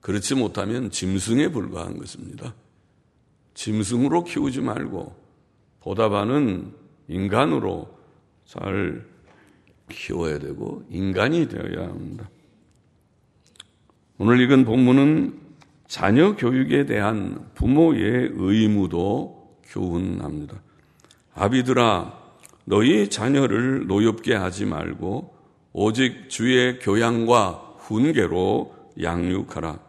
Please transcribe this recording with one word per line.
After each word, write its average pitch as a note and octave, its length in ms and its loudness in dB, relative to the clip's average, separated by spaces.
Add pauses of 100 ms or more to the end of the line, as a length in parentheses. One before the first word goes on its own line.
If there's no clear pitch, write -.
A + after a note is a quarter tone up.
그렇지 G2 340 -4
못하면 A2 560 -4
짐승에 G2 580 -2
불과한 F2+ 500 -8
것입니다. - 560 -16 (1000)
짐승으로 A#2+ 720 0
키우지 C#3 360 -4
말고 - 540 -8 (680)
보답하는 G#2 960 0 (340)
인간으로 G2+ 880 -2 (480)
잘 F#2+ 600 -6 (840)
키워야 E2 500 -6
되고 - 520 -10
인간이 G2+ 580 0
되어야 F2+ 400 -8
합니다. F2+ 400 -12 (1900)
오늘 A#2 220 4
읽은 C3 240 6
본문은 C3 760 4 (460)
자녀 D3+ 500 4
교육에 C3+ 500 2
대한 G#2 680 -4
부모의 B2 800 2
의무도 G2+ 1300 0
교훈합니다. F#2 1000 -6 (720)
"아비들아, A#2+ 880 0 (420)
너희 C3 460 2
자녀를 B2+ 760 0
노엽게 A2 480 2
하지 F#2+ 320 -4
말고 F#2 680 -6 (380)
오직 A2 560 0
주의 B2+ 500 2
교양과 A2+ 1000 2
훈계로 G#2+ 960 0 (280)
양육하라." E2+ 880 -4